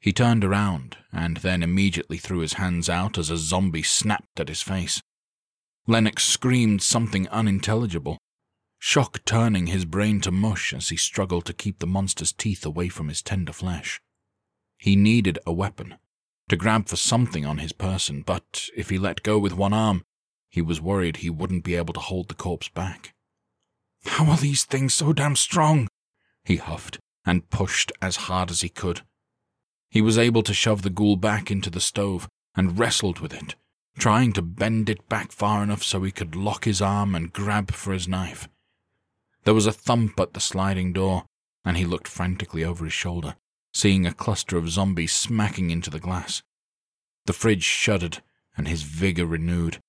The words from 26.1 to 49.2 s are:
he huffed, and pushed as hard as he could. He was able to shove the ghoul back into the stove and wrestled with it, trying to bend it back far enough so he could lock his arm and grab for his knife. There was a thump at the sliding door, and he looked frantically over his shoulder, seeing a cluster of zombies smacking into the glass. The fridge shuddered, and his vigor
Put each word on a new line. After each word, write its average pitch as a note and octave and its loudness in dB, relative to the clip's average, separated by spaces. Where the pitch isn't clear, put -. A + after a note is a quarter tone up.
he F2+ 2
huffed, - -8
and F2+ 2
pushed - -2
as F#2 -4
hard F#2 -2
as E2+ -2
he F2+ -2
could. - -4
He A2+ 2
was A2 6
able A#2 4
to G#2+ 0
shove G#2 2
the G2 -2
ghoul G2+ 4
back G#2 -2
into G2 -2
the F2 -6
stove G2 -2
and F#2 2
wrestled A2 0
with - -8
it, - -14
trying A#2 6
to G2 0
bend G#2+ 0
it G#2+ -4
back G#2 -4
far G#2 0
enough G#2 -2
so F#2+ -2
he F#2+ -2
could E2+ -8
lock G2 -4
his G2+ 2
arm G2+ 2
and E2 -4
grab G#2 -2
for - -6
his F2+ -4
knife. F#2 -6
There A2 6
was G#2+ 4
a A2 2
thump A#2 0
at F#2 0
the - -8
sliding F#2+ 0
door, F#2+ 0
and F2 0
he F#2 2
looked F2 -4
frantically F2 -4
over E2+ -4
his D#2+ -6
shoulder, F2 -6
seeing F#2+ 4
a - -2
cluster - -2
of E2 0
zombies F2 0
smacking G2 0
into E2+ -2
the D#2 -8
glass. F2+ -6
The F#2+ 0
fridge G#2 2
shuddered, F2+ 0
and C#2+ -2
his D#2+ -4
vigor E2+ 0